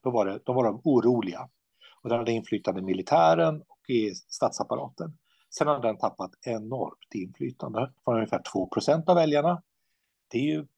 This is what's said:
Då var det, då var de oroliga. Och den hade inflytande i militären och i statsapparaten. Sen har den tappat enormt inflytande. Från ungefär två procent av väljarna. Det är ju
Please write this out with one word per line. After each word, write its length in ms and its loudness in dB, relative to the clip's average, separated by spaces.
Då 80 -2
var 160 2
det, 180 -6
då 80 -4
var 120 2
de 200 -2
oroliga. 640 2
Och 60 -10
den 100 0
hade 140 -2
inflytande 480 -4
i 40 -6
militären 840 2
och 220 -14
i 240 0
statsapparaten. 1040 -6
Sen 80 2
har 140 2
den 180 -2
tappat 320 -4
enormt 720 -8
inflytande. 760 -6
Från 100 2
ungefär 280 -2
två 140 -2
procent 420 0
av 80 8
väljarna. 460 2
Det 100 -4
är 40 0
ju 240 -2